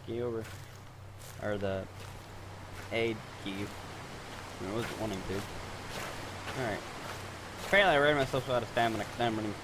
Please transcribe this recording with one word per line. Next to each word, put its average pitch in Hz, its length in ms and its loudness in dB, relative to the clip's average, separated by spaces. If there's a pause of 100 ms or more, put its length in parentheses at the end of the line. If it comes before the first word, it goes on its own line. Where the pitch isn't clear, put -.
key 117 160 -2
over, 113 220 -2 (960)
or 104 160 0
the 95 240 0 (1080)
A 113 240 2 (280)
key. 98 100 -4 (1120)
I 98 40 -2
wasn't 113 280 -2
wanting 101 280 -2
to. 95 60 0
All - 1300 -4
right. 98 100 0 (880)
Apparently, 190 280 10
I 143 40 10
ran 147 180 8
myself 131 340 4
out 120 120 4
of 107 80 -2
stamina 110 340 4
'cause - 160 -4
I'm 117 160 4
running 107 160 0 (120)